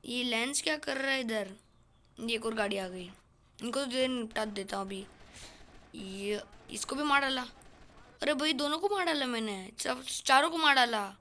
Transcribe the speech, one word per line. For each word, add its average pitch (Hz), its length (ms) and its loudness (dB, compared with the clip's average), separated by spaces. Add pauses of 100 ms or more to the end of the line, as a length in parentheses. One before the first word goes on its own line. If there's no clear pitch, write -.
ये 247 200 -4
lens 247 380 0
क्या 311 140 0
कर 285 200 -4
रहा 269 140 0
है 269 100 2
इधर? 214 340 -2 (680)
ये 233 160 -2
एक 220 100 -4
और 220 80 -2
गाड़ी 202 220 0
आ 190 120 -4
गई, 180 220 -10 (480)
इनको 247 220 -2
तो 277 60 -2
दे-, 254 220 2
निपटा 226 360 -2
देता 202 320 -6
हूँ 196 100 -4
अभी। 196 200 -8 (880)
ये 196 480 -4 (280)
इसको - 260 -6
भी 294 60 -2
मार 277 180 6
डाला। 262 260 0 (760)
अरे - 120 2
भाई 302 180 2
दोनों 294 260 0
को 381 100 0
मार 392 180 2
डाला 294 200 2
मैंने, 214 520 -4
सब 254 240 -2
चारों 277 480 4
को 330 80 -2
मार 294 160 8
डाला 220 460 4